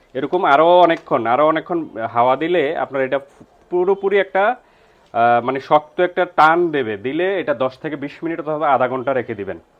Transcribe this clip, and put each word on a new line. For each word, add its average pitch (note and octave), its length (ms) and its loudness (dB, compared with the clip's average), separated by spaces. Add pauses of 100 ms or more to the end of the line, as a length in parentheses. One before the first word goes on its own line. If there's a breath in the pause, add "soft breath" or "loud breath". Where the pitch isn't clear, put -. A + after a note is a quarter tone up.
(140 soft breath)
এরকম D3 300 -4
আরও E3 360 6
অনেকক্ষণ, D#3+ 460 2
আরও C3 200 2
অনেকক্ষণ D#3+ 420 -2 (240)
হাওয়া B2 240 2
দিলে D#3+ 400 -2
আপনার C3+ 260 -4
এটা C3+ 160 -2 (520)
পুরোপুরি F#3+ 480 0
একটা, F#3+ 300 0
আহ, - 960 -2
মানে C3 160 -4
শক্ত D3+ 400 0
একটা F3+ 240 0
টান E3+ 460 2
দেবে। A2+ 260 -2
দিলে D#3+ 440 -4
এটা C#3+ 140 -4
দশ C3 240 -4
থেকে D3+ 180 -8
বিশ C#3 280 -12
মিনিট E3 160 -6
অথবা D3+ 300 -4
আধা B2 180 2
ঘন্টা B2+ 240 -4
রেখে A#2+ 220 -4
দিবেন, F#2+ 240 -10 (220)